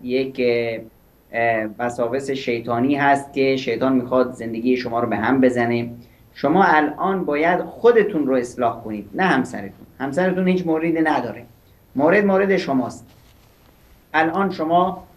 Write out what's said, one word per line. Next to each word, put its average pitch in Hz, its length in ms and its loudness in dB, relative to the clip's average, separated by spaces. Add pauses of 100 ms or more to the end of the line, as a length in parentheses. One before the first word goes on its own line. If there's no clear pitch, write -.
یک، 131 420 -4
اه، 117 340 0 (540)
اه، 113 340 0 (120)
وساوس 120 520 -4
شیطانی 120 640 -2
هست 139 380 2
که 135 240 2
شیطان 127 360 0
می‌خواد 123 400 2
زندگی 113 440 -2
شما 120 240 -2
رو 120 80 0
به 107 80 -2
هم 117 240 2
بزنه. 120 500 2 (440)
شما 170 300 2
الان 165 600 2
باید 151 360 0
خودتون 208 680 2
رو 131 80 2
اصلاح 123 500 -2
کنید، 107 300 -10
نه 180 80 -2
همسرتون. 120 640 -2 (140)
همسرتون 175 480 -2
هیچ 180 180 0
موردی 160 260 0
نداره، 131 520 -2 (520)
مورد 175 280 4
مورد 196 320 2
شماست. 127 500 -4 (1080)
الان 165 360 2
شما 175 540 0 (120)